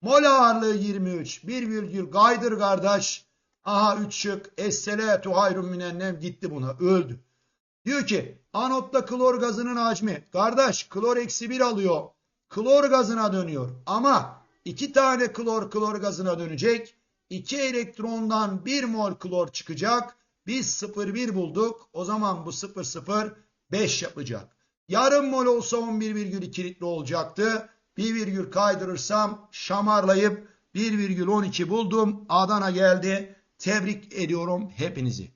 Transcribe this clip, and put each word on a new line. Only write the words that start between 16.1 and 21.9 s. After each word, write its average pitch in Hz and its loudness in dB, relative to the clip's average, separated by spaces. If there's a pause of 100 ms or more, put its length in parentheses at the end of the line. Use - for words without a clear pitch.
dönecek. 175 -2 (340)
İki 185 -8
elektrondan 220 -2
bir 269 -2
mol 214 -2
klor 180 -2
çıkacak. 226 -2 (320)
Biz 240 -4
sıfır 202 -6
bir 226 -4
bulduk. 190 -2